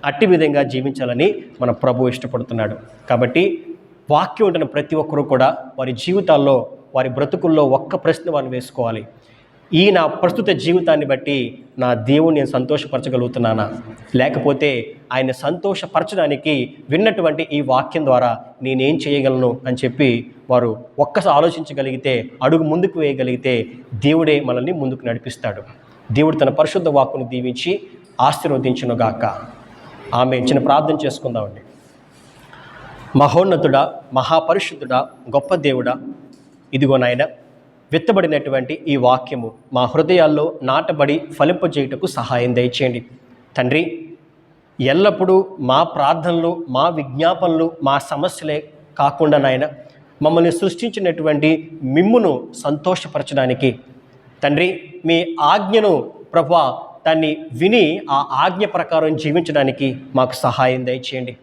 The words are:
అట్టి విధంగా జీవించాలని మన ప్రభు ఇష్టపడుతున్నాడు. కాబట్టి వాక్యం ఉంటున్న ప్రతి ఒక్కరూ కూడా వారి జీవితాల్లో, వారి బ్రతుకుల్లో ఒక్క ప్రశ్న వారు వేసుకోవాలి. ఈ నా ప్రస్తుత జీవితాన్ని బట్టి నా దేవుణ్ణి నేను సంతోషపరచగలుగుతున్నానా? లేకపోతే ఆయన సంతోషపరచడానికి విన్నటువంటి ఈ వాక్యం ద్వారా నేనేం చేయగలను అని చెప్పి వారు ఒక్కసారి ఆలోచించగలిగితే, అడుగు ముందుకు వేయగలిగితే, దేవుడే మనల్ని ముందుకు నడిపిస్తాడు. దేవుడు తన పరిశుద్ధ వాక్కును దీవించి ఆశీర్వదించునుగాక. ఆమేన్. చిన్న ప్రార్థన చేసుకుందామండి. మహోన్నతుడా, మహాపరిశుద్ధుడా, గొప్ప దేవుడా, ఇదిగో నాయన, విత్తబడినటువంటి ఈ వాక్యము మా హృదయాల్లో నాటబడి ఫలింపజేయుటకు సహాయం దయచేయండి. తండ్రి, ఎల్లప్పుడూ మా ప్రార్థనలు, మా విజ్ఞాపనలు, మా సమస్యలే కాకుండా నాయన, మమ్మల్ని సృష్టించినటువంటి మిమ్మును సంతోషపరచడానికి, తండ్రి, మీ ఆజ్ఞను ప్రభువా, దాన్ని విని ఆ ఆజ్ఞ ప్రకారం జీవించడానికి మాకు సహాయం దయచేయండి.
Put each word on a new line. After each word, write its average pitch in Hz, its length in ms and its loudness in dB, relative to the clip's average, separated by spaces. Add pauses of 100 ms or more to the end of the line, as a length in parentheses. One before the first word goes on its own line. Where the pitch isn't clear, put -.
అట్టి 143 220 0
విధంగా 156 360 4
జీవించాలని 131 720 -2 (260)
మన 123 100 0
ప్రభు 127 380 0
ఇష్టపడుతున్నాడు. 113 680 -6 (340)
కాబట్టి 123 540 0 (460)
వాక్యం 185 360 2
ఉంటున్న 165 200 0
ప్రతి 147 300 -4
ఒక్కరూ 147 260 -2
కూడా 131 340 2 (220)
వారి 131 140 -4
జీవితాల్లో, 143 800 2 (240)
వారి 131 140 0
బ్రతుకుల్లో 156 560 0
ఒక్క 135 320 0
ప్రశ్న 160 340 -2
వారు 143 160 -2
వేసుకోవాలి. 120 600 -6 (680)
ఈ 190 160 6
నా 170 160 4
ప్రస్తుత 180 400 0
జీవితాన్ని 160 600 2
బట్టి 135 520 -2 (200)
నా 123 160 2
దేవుణ్ణి 147 460 2
నేను 131 100 -2
సంతోషపరచగలుగుతున్నానా? 123 1200 -2 (440)
లేకపోతే 131 760 0 (180)
ఆయన 131 180 0
సంతోషపరచడానికి 156 1400 -2 (160)
విన్నటువంటి 165 600 0
ఈ 147 80 0
వాక్యం 135 440 0
ద్వారా 123 340 2 (240)
నేనేం 131 340 0
చేయగలను 131 680 0
అని 127 180 -2
చెప్పి 120 460 0 (200)
వారు 120 340 0 (140)
ఒక్కసారి 160 380 2
ఆలోచించగలిగితే, 139 960 -2 (120)
అడుగు 160 200 4
ముందుకు 170 380 0
వేయగలిగితే, 127 680 -2 (280)
దేవుడే 147 460 2
మనల్ని 127 320 -2
ముందుకు 131 340 -6
నడిపిస్తాడు. 117 560 -8 (500)
దేవుడు 151 240 2
తన 135 140 2
పరిశుద్ధ 156 380 0
వాక్కును 135 360 0
దీవించి 127 560 -4 (400)
ఆశీర్వదించునుగాక. 123 1160 0 (760)
ఆమేన్. 127 340 0
చిన్న 135 160 2
ప్రార్థన 151 420 0
చేసుకుందామండి. 110 540 -6 (1600)
మహోన్నతుడా, 147 720 4 (220)
మహాపరిశుద్ధుడా, 147 920 0 (220)
గొప్ప 143 240 0
దేవుడా, 131 400 0 (800)
ఇదిగో 135 220 2
నాయన, 123 300 2 (640)
విత్తబడినటువంటి 151 960 0
ఈ 139 80 2
వాక్యము 123 560 0 (200)
మా - 120 2
హృదయాల్లో 156 800 2
నాటబడి 147 600 0 (160)
ఫలింపజేయుటకు 156 680 0
సహాయం 123 500 -2
దయచేయండి. 123 480 0 (520)
తండ్రి, - 520 -2 (720)
ఎల్లప్పుడూ 185 800 2
మా 135 220 2
ప్రార్థనలు, 170 840 0
మా 131 200 0
విజ్ఞాపనలు, 165 840 0 (120)
మా 139 140 2
సమస్యలే 151 720 -6 (300)
కాకుండా 147 400 2
నాయన, 135 300 2 (540)
మమ్మల్ని 165 300 4
సృష్టించినటువంటి 160 1300 -2
మిమ్మును 175 640 2 (160)
సంతోషపరచడానికి, 143 1120 -2 (640)
తండ్రి, 165 640 -2
మీ 165 340 0
ఆజ్ఞను 185 680 2 (220)
ప్రభువా, 156 460 2 (280)
దాన్ని 160 300 2 (160)
విని 180 480 2 (100)
ఆ 139 200 0
ఆజ్ఞ 175 360 0
ప్రకారం 156 500 -2
జీవించడానికి 147 800 -2 (180)
మాకు 127 180 2
సహాయం 127 540 0
దయచేయండి. 127 560 -8